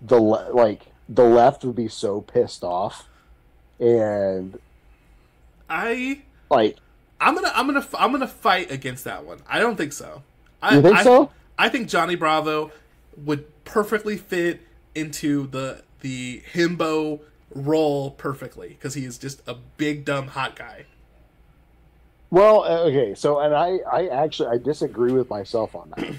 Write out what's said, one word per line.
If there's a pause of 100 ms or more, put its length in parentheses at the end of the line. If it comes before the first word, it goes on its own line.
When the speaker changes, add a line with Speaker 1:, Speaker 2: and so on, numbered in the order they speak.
Speaker 1:
the
le-,
like, (220)
the
left
would
be
so
pissed
off, (720)
and (1120)
Speaker 2:
I (280)
Speaker 1:
like (440)
Speaker 2:
I'm
gonna,
I'm
gonna
f-,
I'm
gonna
fight
against
that
one.
I
don't
think
so. (400)
I,
Speaker 1:
You
think
Speaker 2:
I,
Speaker 1:
so? (280)
Speaker 2:
I
think
Johnny
Bravo (540)
would (180)
perfectly
fit (340)
into
the, (180)
the (120)
himbo (340)
role
perfectly,
'cause
he
is
just
a (220)
big,
dumb,
hot
guy. (1400)
Speaker 1:
Well,
uh,
okay,
so,
and
I, (120)
I
actually,
I
disagree
with
myself
on
that.